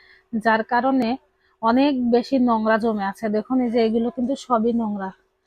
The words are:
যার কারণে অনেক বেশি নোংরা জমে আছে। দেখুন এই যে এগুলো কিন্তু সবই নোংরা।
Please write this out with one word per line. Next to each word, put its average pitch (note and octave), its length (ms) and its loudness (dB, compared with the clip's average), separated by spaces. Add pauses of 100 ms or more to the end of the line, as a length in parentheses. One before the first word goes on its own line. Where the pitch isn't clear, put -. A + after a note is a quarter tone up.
(340)
যার A3 300 2
কারণে B3 460 0 (520)
অনেক C4 320 2 (180)
বেশি A#3+ 280 2
নোংরা A3 380 2
জমে G#3+ 280 -2
আছে। G3 240 -8
দেখুন G#3+ 320 -2
এই A#3+ 100 -2
যে A#3+ 140 0
এগুলো A3+ 240 0
কিন্তু B3 260 -4
সবই A#3 380 0
নোংরা। G#3 360 -4 (380)